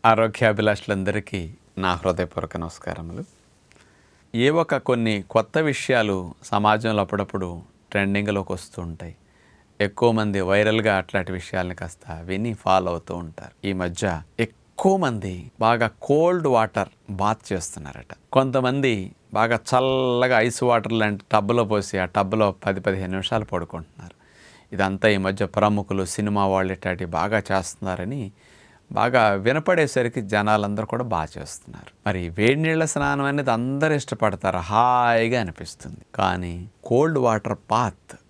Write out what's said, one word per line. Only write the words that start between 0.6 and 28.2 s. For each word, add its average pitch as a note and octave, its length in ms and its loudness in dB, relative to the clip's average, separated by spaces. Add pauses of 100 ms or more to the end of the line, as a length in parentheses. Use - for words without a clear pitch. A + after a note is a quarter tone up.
నా F#2 160 2
హృదయపూర్వక F2+ 640 -2
నమస్కారములు. E2 600 -12 (1200)
ఏ - 20 6 (140)
ఒక D3+ 140 0 (140)
కొన్ని A2+ 240 2 (200)
కొత్త A2+ 240 2 (120)
విషయాలు A#2 460 0 (340)
సమాజంలో G#2+ 560 2
అప్పుడప్పుడు G2 420 -4 (440)
ట్రెండింగ్‌లోకి G2+ 640 0
వస్తూ - 220 -14 (100)
ఉంటాయి. E2 280 -12 (720)
ఎక్కువ A#2 240 2 (100)
మంది G2+ 200 -2 (100)
వైరల్గా G#2+ 520 2
అట్లాంటి F#2+ 360 -4
విషయాల్ని F2+ 440 -6
కాస్త - 240 -14 (240)
విని G#2+ 220 -2 (120)
ఫాలో F#2 300 2
అవుతూ E2+ 200 -8 (100)
ఉంటారు. - 300 -14 (160)
ఈ - 20 -2 (100)
మధ్య F2+ 320 -2 (320)
ఎక్కువ - 480 -2 (120)
మంది G2+ 280 -4 (320)
బాగా A#2 220 4 (200)
కోల్డ్ D#3+ 480 2
వాటర్ G#2+ 360 0 (300)
బాత్ G#2+ 300 0
చేస్తున్నారట. D2+ 640 -8 (240)
కొంతమంది C3 560 2 (460)
బాగా A2+ 200 2 (120)
చల్లగా B2+ 640 2 (120)
ఐస్ A#2+ 240 -2
వాటర్ A2+ 320 0
లాంటి G#2 220 -2 (100)
టబ్లో A2 360 2
పోసి G2+ 320 -2
ఆ - 20 0 (120)
టబ్లో G2+ 320 2 (160)
పది F#2+ 240 -2
పదిహేను F#2+ 280 -4
నిమిషాలు G#2+ 380 -4
పడుకుంటున్నారు. E2+ 640 -10 (580)
ఇదంతా G2 420 2
ఈ - 0 - (100)
మధ్య G2 180 0 (120)
ప్రముఖులు, G2+ 480 2 (120)
సినిమా G#2 360 0
వాళ్ళు F#2+ 240 0
ఇట్లాంటివి F2+ 340 -4 (100)
బాగా G#2 200 0 (100)
చేస్తున్నారని F#2+ 720 -4 (720)